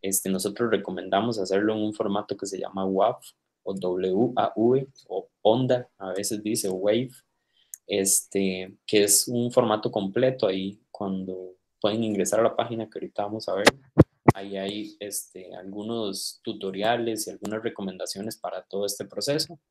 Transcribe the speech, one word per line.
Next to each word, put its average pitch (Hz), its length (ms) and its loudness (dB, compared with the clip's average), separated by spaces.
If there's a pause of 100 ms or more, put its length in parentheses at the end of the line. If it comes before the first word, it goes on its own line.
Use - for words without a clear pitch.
Este, 98 280 -2
nosotros 101 420 0
recomendamos 98 640 0
hacerlo 101 360 2
en 110 80 0
un 107 120 0
formato 104 420 -2
que - 100 -8
se 98 140 -6
llama 95 260 -4
waf 95 380 2 (400)
o 98 100 -6
W 95 640 0
A 110 200 2
V 123 320 4 (200)
o - 200 -6 (140)
onda, 123 560 4
a 95 160 -6
veces 101 280 -4
dice, 107 260 -2
o 92 60 0
wave, 107 380 2 (760)
este, 98 960 0
que 104 180 6
es - 240 4
un 120 240 0
formato 117 400 4
completo. 113 560 2
Ahí 95 320 -2 (100)
cuando 92 680 -6 (240)
pueden 110 240 0
ingresar 104 360 2
a 113 40 6
la 107 120 2
página 113 320 -2
que - 120 -12
ahorita 101 240 -6
vamos 104 260 -6
a 92 60 0
ver, 101 120 0 (680)
ahí 98 200 -10
hay, 104 440 -6
este, 92 560 -10
algunos 104 880 -6
tutoriales 107 840 -2
y 90 60 -8
algunas 107 320 -6
recomendaciones 98 720 -6
para - 240 -8
todo 101 240 -4
este - 200 -6
proceso. 147 540 -4 (120)